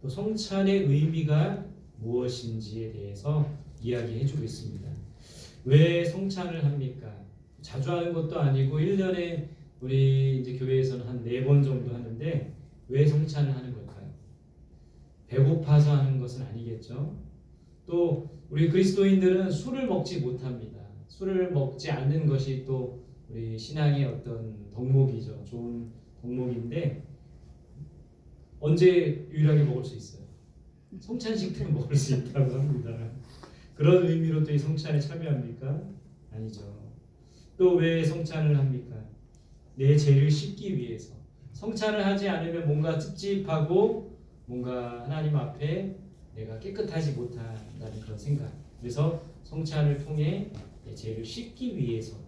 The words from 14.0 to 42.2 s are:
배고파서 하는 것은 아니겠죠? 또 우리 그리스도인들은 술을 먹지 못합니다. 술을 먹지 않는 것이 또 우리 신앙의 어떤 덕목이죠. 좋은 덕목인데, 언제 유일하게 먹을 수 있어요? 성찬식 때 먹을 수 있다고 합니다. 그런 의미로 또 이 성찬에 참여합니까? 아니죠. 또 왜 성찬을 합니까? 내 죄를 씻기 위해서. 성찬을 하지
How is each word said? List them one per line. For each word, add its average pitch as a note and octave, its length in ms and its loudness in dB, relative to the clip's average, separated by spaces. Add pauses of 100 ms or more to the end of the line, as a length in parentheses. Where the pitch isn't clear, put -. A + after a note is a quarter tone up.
배고파서 D3 680 6
하는 C3+ 240 2
것은 - 280 -6
아니겠죠? A#2 680 -8 (680)
또 E3+ 440 0 (200)
우리 D#3 200 4
그리스도인들은 F#3+ 840 6
술을 B3+ 360 -2
먹지 F#3 320 -2
못합니다. B2 600 -6 (280)
술을 F#3 440 -2
먹지 C#3 400 -2
않는 D3 360 0
것이 C3+ 400 0
또 B2+ 340 -4 (280)
우리 A2+ 280 -8
신앙의 C#3+ 480 0
어떤 A2+ 680 -8
덕목이죠. C3 720 2
좋은 A#2+ 420 -8 (340)
덕목인데, B2 840 -4 (1600)
언제 E3 720 4
유일하게 D3+ 340 6
먹을 B2 180 -2
수 - 140 -10
있어요? - 260 -16 (760)
성찬식 G#3 580 -4
때 C#3 80 -4
먹을 - 300 -2
수 - 200 2
있다고 C3 380 0
합니다. A#2+ 440 -2 (800)
그런 E3+ 320 6
의미로 D#3+ 360 2
또 D3 100 -2
이 C#3 60 4
성찬에 D3 420 0
참여합니까? C#3 800 -4 (520)
아니죠. A2 280 -10 (960)
또 F3+ 180 6
왜 E3 280 4
성찬을 D3+ 540 2
합니까? C3 380 0 (800)
내 C#3 220 6
죄를 C#3+ 340 6
씻기 G3 460 -2
위해서. A#2 360 -8 (400)
성찬을 G#3+ 520 -2
하지 G3 240 2